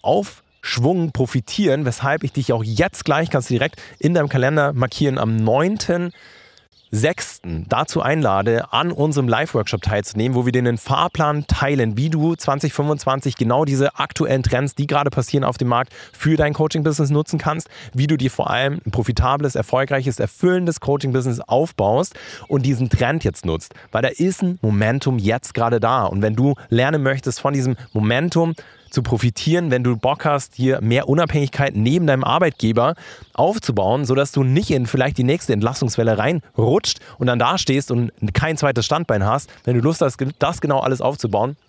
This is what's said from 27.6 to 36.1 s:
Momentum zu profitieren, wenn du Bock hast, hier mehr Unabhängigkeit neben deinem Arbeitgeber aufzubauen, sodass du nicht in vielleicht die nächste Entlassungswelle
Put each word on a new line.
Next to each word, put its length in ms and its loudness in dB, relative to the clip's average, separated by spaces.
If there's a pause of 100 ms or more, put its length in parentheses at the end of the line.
Momentum 600 0 (340)
zu 140 -2
profitieren, 720 0
wenn 100 2
du 140 2
Bock 280 -2
hast, 300 -2
hier 260 0
mehr 280 2
Unabhängigkeit 640 0
neben 320 2
deinem 160 2
Arbeitgeber 720 2 (400)
aufzubauen, 680 0
sodass 260 2
du 140 0
nicht 260 2
in 160 0
vielleicht 320 0
die 60 2
nächste 280 0
Entlassungswelle 640 0